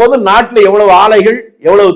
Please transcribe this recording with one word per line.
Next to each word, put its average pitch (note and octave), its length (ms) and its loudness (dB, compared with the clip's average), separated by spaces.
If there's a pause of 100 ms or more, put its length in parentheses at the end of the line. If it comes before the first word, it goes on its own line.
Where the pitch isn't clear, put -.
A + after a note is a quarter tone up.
போது A#3 140 2 (140)
நாட்டுல A#3 300 -2 (100)
எவ்வளவு G3+ 240 0 (100)
ஆலைகள், G#3 360 0 (280)
எவ்வளவு G3 300 2